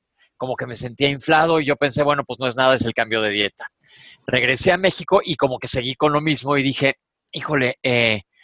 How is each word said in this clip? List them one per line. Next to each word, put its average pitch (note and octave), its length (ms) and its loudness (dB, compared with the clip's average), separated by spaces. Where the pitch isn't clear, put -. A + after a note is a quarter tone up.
como B2+ 180 -6
que B2 100 -10
me B2 100 -12
sentía C3 340 -2
inflado D#3+ 500 2
y D3 60 -4
yo C#3 100 0
pensé, C#3+ 280 0
bueno, C#3+ 200 0
pues B2 160 -10
no C3 80 -2
es A#2 80 -4
nada, C3 200 4
es A#2 100 -2
el A2+ 80 -4
cambio A2+ 280 0
de G#2+ 80 0
dieta. G2+ 380 -4
Regresé B2+ 460 2
a F3 60 4
México F#3 460 0
y E3 120 -4
como B2+ 240 -2
que A#2+ 80 -8
seguí B2+ 280 -2
con - 180 2
lo D3 80 0
mismo C#3+ 360 0
y C#3 60 0
dije, C3+ 320 0
híjole, C#3 500 -2
eh, A#2 380 2